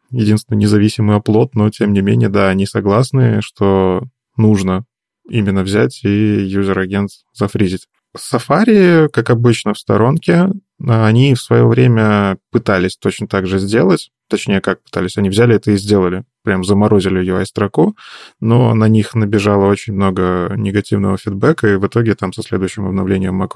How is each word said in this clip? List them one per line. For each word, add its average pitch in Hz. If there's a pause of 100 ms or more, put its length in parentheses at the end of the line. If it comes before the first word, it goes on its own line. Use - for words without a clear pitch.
(100)
единственный 107
независимый 104
оплот, 110
но, 107
тем 104
не 101
менее, 117
да, 98
они 98
согласны, 107
что 95 (340)
нужно 98 (440)
именно 98
взять 107
и 104
юзер-агент 98 (220)
зафризить. - (280)
Safari, 175
как -
обычно, 117
в -
сторонке. 165 (380)
Они 117
в 120
своё 120
время 110 (160)
пытались 95
точно -
так 95
же 95
сделать. 117 (180)
Точнее, 101
как -
пытались, 92
они 101
взяли 117
это -
и 104
сделали. 95 (200)
Прям 95
заморозили 98
U 92
I-строку, 107 (420)
но 117
на 110
них 110
набежало 101
очень 101
много 92
негативного 101
фидбэка, 107
и 98
в 98
итоге 113
там 92
со 110
следующим 95
обновлением 95
mac 95